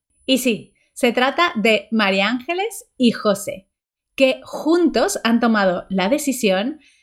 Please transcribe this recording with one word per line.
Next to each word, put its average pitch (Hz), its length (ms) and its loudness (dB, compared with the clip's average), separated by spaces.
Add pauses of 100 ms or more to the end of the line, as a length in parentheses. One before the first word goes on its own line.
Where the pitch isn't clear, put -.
(260)
Y 262 120 4
sí, 233 360 -4 (200)
se 240 180 0
trata 277 420 0
de 220 380 0
María 196 360 2
Ángeles 349 680 -6
y 240 160 4
José, - 560 -4 (480)
que 262 260 2
juntos 330 800 0
han 233 180 2
tomado 202 500 0
la 190 180 0
decisión 247 720 -2 (220)